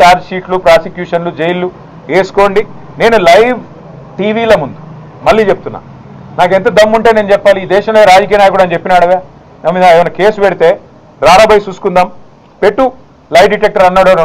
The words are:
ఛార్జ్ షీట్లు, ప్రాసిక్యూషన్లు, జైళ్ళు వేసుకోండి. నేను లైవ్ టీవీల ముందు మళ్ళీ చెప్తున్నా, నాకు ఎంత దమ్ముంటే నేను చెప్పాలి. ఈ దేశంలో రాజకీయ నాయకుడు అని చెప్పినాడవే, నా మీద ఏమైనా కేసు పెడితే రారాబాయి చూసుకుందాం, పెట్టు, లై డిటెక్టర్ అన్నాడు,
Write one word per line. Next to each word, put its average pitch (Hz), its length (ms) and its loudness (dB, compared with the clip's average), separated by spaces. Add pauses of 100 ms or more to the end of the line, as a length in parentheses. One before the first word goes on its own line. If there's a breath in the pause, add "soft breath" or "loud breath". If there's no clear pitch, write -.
ఛార్జ్ 175 280 2
షీట్లు, 185 280 -8 (100)
ప్రాసిక్యూషన్లు, 170 760 -2
జైళ్ళు 180 280 -4 (420)
వేసుకోండి. 196 520 -2 (380)
నేను 226 160 2 (100)
లైవ్ 220 320 2 (580)
టీవీల 214 440 -2
ముందు 120 180 -12 (480)
మళ్ళీ 214 220 2
చెప్తున్నా, 107 300 -6 (600)
నాకు 180 180 0
ఎంత 190 200 -2
దమ్ముంటే 220 400 2
నేను 208 160 -2
చెప్పాలి. 196 320 2
ఈ - 100 -14
దేశంలో 214 340 0
రాజకీయ 202 320 2
నాయకుడు 190 220 2
అని 175 120 -2
చెప్పినాడవే, 180 420 0 (460)
నా 160 120 0
మీద 185 80 0 (120)
ఏమైనా 170 220 0
కేసు 208 260 0
పెడితే 170 260 0 (580)
రారాబాయి 208 400 4
చూసుకుందాం, 180 400 -2 (540)
పెట్టు, 214 240 0 (500)
లై 175 80 4 (100)
డిటెక్టర్ 202 360 0
అన్నాడు, 185 200 0 (160)